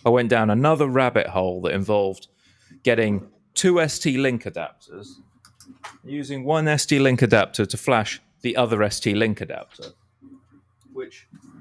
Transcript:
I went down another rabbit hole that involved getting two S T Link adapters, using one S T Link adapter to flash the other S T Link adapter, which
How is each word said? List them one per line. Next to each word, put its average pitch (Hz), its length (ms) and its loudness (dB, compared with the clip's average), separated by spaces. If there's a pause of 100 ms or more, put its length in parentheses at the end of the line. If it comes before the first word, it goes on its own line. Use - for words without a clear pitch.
I - 20 2
went 117 220 2
down 113 180 2
another 147 400 2
rabbit 127 400 0
hole 92 340 -4
that 90 120 -2
involved 98 540 -2 (540)
getting 110 460 0 (240)
two 180 260 2
S 156 200 0
T 139 180 -2
Link 131 280 -2
adapters, - 640 -12 (920)
using 139 420 -10
one 156 220 2
S 151 200 0
T 143 120 2
Link 131 220 4
adapter 107 460 2
to - 100 -8
flash 113 440 -2 (200)
the 123 160 -4
other 113 260 2
S 104 180 -2
T 104 140 0
Link 107 260 -2
adapter, - 480 -14 (1040)
which - 340 -16 (340)